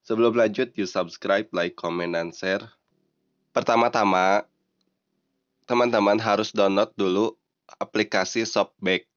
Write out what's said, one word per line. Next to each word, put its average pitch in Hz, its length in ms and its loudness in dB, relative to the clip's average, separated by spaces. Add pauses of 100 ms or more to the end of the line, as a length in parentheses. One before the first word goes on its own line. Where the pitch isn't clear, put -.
Sebelum 117 320 2
lanjut, 120 400 0
you 98 160 -6
subscribe, 98 640 -4
like, 87 240 -4
comment, 85 400 -6
dan 82 160 -6
share. 95 320 -6 (880)
Pertama-tama, 104 880 2 (1300)
teman-teman 117 480 2
harus 107 320 0
download 98 480 2
dulu 98 400 0 (400)
aplikasi 104 640 -2
Shopback. 98 640 -2 (120)